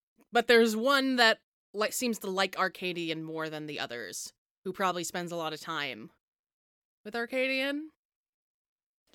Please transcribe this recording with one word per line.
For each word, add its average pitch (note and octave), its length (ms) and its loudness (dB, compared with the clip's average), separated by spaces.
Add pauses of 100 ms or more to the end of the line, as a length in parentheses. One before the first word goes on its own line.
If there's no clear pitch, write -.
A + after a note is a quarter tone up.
(320)
but A#3 160 2
there's A#3 280 8
one C4 400 2
that, A3+ 240 6 (320)
like, G#3 200 0
seems A#3 280 -2
to G3 100 -6
like F#3+ 280 0
Arcadian E3+ 640 -2
more D#3+ 260 -6
than D3+ 180 -8
the D3 120 -8
others, A#2+ 540 -8 (320)
who F#3 80 -4
probably F3+ 320 0
spends F3 260 -6
a E3+ 60 -6
lot D#3 160 -4
of D3+ 80 -10
time C#3+ 500 -6 (920)
with G#3+ 100 -10
Arcadian. C4 800 -2 (1200)